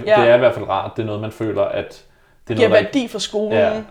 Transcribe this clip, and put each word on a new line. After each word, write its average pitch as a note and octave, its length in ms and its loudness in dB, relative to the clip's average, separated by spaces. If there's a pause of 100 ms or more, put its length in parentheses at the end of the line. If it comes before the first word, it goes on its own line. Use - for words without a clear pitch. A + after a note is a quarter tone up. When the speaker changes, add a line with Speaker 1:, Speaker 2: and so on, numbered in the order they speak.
Speaker 1:
Ja. - 160 4
Speaker 2:
det A#2 80 4
er A#2+ 60 8
i B2 40 8
hvert B2 160 2
fald G2+ 140 -8
rart. F#2+ 260 -4
Det A#2 60 -6
er A2 40 -4
noget, G#2 160 -6
man A2 100 -8
føler, G#2 320 -4
at - 420 -8 (420)
det A#2 60 -4
er A2 40 -4
Speaker 1:
Giver A3 120 4
Speaker 2:
noget, G3 140 4
der - 40 -6
ikke - 120 -2
Speaker 1:
værdi A#3+ 80 -4
for G#3+ 120 -10
skolen. G#3+ 320 -4
Speaker 2:
Ja, G#3+ 400 0